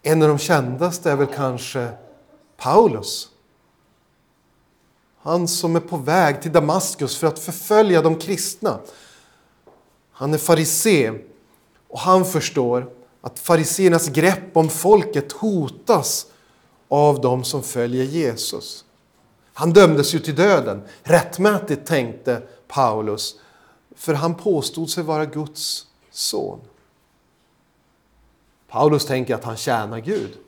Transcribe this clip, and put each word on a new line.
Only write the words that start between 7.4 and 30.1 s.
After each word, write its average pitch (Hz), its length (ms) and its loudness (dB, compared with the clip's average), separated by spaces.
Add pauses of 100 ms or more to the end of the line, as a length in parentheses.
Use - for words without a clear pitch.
de 160 160 2
kristna. - 640 -6 (1300)
Han 143 220 -4
är 147 40 -2
farisé 156 760 2 (760)
och - 100 -14
han 185 260 4
förstår 127 680 -2 (300)
att - 180 -14
fariséernas 165 680 2
grepp 175 480 0
om 160 120 4
folket 208 640 2
hotas 190 920 -2 (640)
av 147 320 4
de 127 240 0
som 131 180 -6
följer 123 420 -4
Jesus. 131 800 -6 (680)
Han 165 200 -2
dömdes 160 420 8
ju 160 40 -2
till 151 160 -6
döden. 127 480 2 (200)
Rättmätigt, 202 840 0
tänkte 120 560 -2 (260)
Paulus, 110 680 -2 (560)
för 160 200 -4
han 165 200 -2
påstod 165 560 -4
sig 170 140 -6
vara 156 220 -2
Guds - 600 -10 (240)
son. - 500 -8 (2000)
Paulus 143 380 2
tänker 127 280 -4
att 107 100 -8
han 113 120 -10
tjänar 113 420 -4
Gud. 127 500 -8